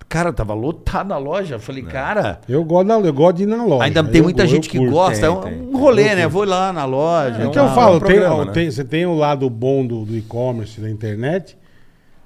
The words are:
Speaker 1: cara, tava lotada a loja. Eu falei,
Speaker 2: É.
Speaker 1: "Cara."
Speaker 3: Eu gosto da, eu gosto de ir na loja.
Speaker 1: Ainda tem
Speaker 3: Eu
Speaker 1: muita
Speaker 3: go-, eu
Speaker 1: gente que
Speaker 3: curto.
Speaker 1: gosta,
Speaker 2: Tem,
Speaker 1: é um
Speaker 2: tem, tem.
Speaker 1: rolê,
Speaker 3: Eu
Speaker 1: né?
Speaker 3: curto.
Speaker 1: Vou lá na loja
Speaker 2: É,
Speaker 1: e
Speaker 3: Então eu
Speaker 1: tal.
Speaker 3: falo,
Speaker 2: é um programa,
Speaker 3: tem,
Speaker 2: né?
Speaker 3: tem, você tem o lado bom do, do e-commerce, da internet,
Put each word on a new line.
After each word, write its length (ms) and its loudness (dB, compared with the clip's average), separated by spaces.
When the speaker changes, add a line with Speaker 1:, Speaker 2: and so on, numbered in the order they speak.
Speaker 1:
cara, 240 -2
tava 220 -6
lotada 600 -6
a 40 -4
loja. 360 -6
Eu 60 -10
falei, 240 -12
Speaker 2:
É. 20 -14
Speaker 1:
"Cara." 600 -4
Speaker 3:
Eu 160 0
gosto 240 2
da, 100 4
eu 160 2
gosto 220 4
de 80 -2
ir 20 0
na 180 -2
loja. 200 2
Speaker 1:
Ainda 180 2
tem 160 4
Speaker 3:
Eu 60 8
Speaker 1:
muita 180 2
Speaker 3:
go-, 60 4
eu 80 2
Speaker 1:
gente 120 -2
que 100 -4
Speaker 3:
curto. 140 2
Speaker 1:
gosta, 280 2
Speaker 2:
Tem, 80 2
Speaker 1:
é 20 2
um 100 -2
Speaker 2:
tem, 160 -10
tem. 160 -12
Speaker 1:
rolê, 300 4
Speaker 3:
Eu 40 4
Speaker 1:
né? 60 2
Speaker 3:
curto. 100 0
Speaker 1:
Vou 120 0
lá 280 0
na 120 -4
loja 580 0
Speaker 2:
É, 20 -2
Speaker 1:
e 20 0
Speaker 3:
Então 160 2
eu 60 4
Speaker 1:
tal. 80 0
Speaker 3:
falo, 180 6
Speaker 2:
é 20 6
um 40 2
programa, 380 4
Speaker 3:
tem, 80 -2
Speaker 2:
né? 80 -8
Speaker 3:
tem, 180 -2
você 100 -6
tem 240 -2
o 80 0
lado 340 0
bom 380 -2
do, 180 -6
do 120 -6
e-commerce, 640 -6
da 100 -8
internet, 680 -6